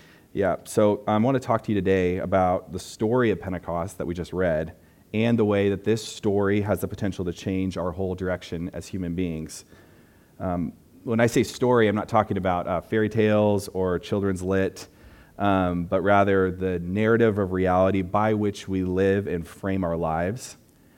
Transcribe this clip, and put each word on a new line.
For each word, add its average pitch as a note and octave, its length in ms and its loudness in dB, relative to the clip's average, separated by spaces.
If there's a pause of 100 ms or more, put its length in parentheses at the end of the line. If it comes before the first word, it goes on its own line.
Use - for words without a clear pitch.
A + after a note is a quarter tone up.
(340)
Yeah, F#2+ 300 0
so G#2 440 2
I G#2+ 80 2
want B2 200 2
to A#2 40 -2
talk A2+ 240 -2
to A2 80 -2
you - 20 0
today F#2 440 2
about F#2 540 0
the F2+ 60 -8
story A2+ 520 0
of F2+ 100 -2
Pentecost F2 580 -6
that - 80 -6
we E2+ 80 -4
just E2+ 200 -8
read E2 400 0 (400)
and A2+ 240 2
the A2 80 4
way G2+ 240 2
that F#2+ 120 -2
this A2 240 -2
story G2+ 540 0
has G2 220 -2
the F#2 60 -4
potential F#2+ 360 -6
to F2 80 -4
change F#2+ 460 -4
our F2 120 -4
whole F#2 240 -4
direction F2 600 -6
as E2 120 -12
human F2 280 -6
beings. D#2+ 500 -6 (760)
Um, F2+ 360 -4 (300)
when A#2 160 0
I A#2+ 60 6
say A#2 160 2
story, A#2+ 460 2
I'm G2+ 60 2
not G2+ 140 -4
talking G#2+ 280 2
about, F2+ 300 -2
uh, F2 160 -2
fairy A2 260 0
tales G#2+ 600 2
or F#2 300 0
children's G2 440 -2
lit, F#2+ 460 -2 (500)
um, F#2 460 2
but F2+ 180 0
rather G2 480 4
the F#2 300 -4
narrative G#2+ 580 2
of F#2 140 0
reality F#2 500 4
by G#2 320 0
which G#2 320 -2
we F#2+ 160 -2
live F#2+ 460 2
and E2+ 180 -4
frame F#2+ 380 -4
our E2 120 -2
lives. E2+ 600 -4 (420)